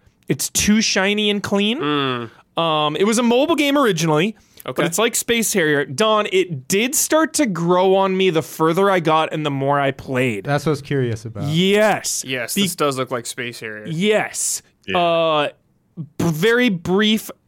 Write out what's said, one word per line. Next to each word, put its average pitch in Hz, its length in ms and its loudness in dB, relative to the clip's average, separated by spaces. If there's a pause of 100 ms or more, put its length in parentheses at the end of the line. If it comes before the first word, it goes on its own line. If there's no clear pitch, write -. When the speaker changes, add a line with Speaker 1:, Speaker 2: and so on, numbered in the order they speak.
(300)
Speaker 1:
It's - 200 -2
too 208 300 2
shiny 208 500 0
and 202 140 -2
clean. 208 360 0
Speaker 2:
Mm. 135 500 -2 (320)
Speaker 1:
Um, 156 340 0
it - 100 2
was 214 120 2
a 247 60 0
mobile 262 320 2
game 285 220 2
originally, 170 580 2 (300)
Speaker 2:
Okay. 131 160 -10
Speaker 1:
but 147 40 0
it's 165 140 -4
like 226 160 0
Space - 380 -2
Harrier. 151 320 2
Don, 214 480 0
it 170 340 -2
did 214 260 0
start 311 420 0
to 302 100 2
grow 180 500 2
on 190 220 2
me 190 140 4
the 156 100 0
further 170 500 2
I 185 80 2
got 160 320 2
and 156 140 -4
the 147 40 0
more 139 300 0
I 139 120 0
played. 127 520 -4
Speaker 3:
That's 143 220 -2
what 160 60 0
I - 20 2
was 135 80 -4
curious 123 420 -4
about. 113 220 -8
Speaker 1:
Yes. 190 800 0
Speaker 2:
Yes, 123 260 -6
Speaker 1:
Be- 151 100 0
Speaker 2:
this 151 120 -2
does 143 220 0
look 131 140 -4
like 120 140 -4
Space 120 360 -10
Harrier. 107 260 -12
Speaker 1:
Yes. 170 720 -2 (240)
Speaker 4:
Yeah. - 140 -2
Speaker 1:
Uh, 165 480 2 (480)
b-, 165 80 -10 (220)
very 226 420 2
brief. 202 640 0 (160)